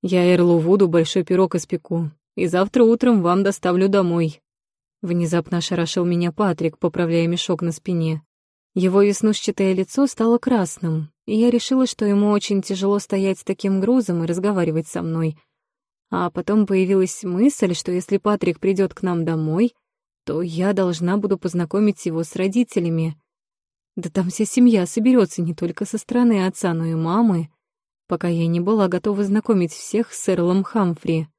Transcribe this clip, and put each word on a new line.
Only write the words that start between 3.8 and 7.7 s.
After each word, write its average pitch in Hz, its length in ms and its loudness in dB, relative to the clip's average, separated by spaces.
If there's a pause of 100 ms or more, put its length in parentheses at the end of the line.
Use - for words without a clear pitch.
домой». 170 520 0 (640)
Внезапно 175 560 -2
ошарашил 170 460 -2
меня 175 260 0
Патрик, 165 480 -2
поправляя 170 480 0
мешок 170 340 -2
на 170 120 -4